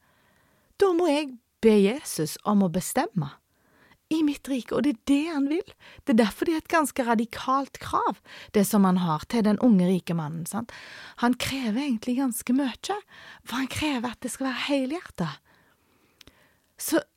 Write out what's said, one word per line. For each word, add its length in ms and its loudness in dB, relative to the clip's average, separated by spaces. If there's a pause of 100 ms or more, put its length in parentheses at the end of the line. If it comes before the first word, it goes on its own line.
(800)
Da 160 6
må 140 2
jeg 240 0 (300)
be 100 8
Jesus 640 0 (100)
om 160 4
å 100 0
bestemme 600 -4 (800)
i 100 0
mitt 240 -2
rike, 300 -4
og 100 0
det 60 2
er 80 -12 (100)
det 120 4 (100)
han 180 0
vil. 220 -4 (340)
Det 80 4
er 60 8
derfor 260 0
det 80 2
er 80 0
et 80 -18
ganske 380 0
radikalt 720 -2
krav, 380 -2 (340)
det 140 6
som 180 4
han 160 4
har 240 -2
til 220 0
den 180 2
unge 220 6
rike 260 0
mannen, 320 -6
sant? 240 -8 (540)
Han 100 2
krever 460 -4
egentlig 400 -2
ganske 340 -2
mye, 460 -2 (420)
for 160 -6
han 140 -4
krever 420 -4
at 80 -16
det 140 -8
skal 160 -4
være 160 -6
helhjertet. 760 -4 (1400)
Så 220 0 (160)